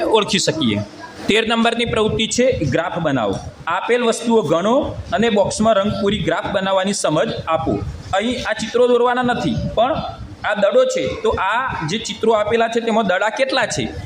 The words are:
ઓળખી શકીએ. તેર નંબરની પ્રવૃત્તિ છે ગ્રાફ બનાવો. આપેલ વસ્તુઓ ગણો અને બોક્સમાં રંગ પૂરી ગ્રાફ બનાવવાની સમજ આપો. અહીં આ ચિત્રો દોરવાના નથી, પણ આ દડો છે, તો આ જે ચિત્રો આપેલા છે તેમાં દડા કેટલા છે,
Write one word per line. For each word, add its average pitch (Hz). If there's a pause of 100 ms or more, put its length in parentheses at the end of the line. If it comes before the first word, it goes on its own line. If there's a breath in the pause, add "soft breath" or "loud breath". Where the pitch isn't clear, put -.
ઓળખી 214
શકીએ. 135 (500)
તેર 220
નંબરની 233
પ્રવૃત્તિ 214
છે 247
ગ્રાફ 160
બનાવો. 127 (320)
આપેલ 208
વસ્તુઓ 226
ગણો 180 (180)
અને 220
બોક્સમાં 214
રંગ 196 (100)
પૂરી 208
ગ્રાફ 165
બનાવવાની 190
સમજ 175 (180)
આપો. 156 (340)
અહીં 220 (100)
આ 214
ચિત્રો 233
દોરવાના 247
નથી, 240 (200)
પણ 254 (520)
આ 202
દડો 202
છે, 170
તો -
આ 208
જે 185
ચિત્રો 220
આપેલા 220
છે 233
તેમાં 226
દડા 190
કેટલા 254
છે, 120 (180)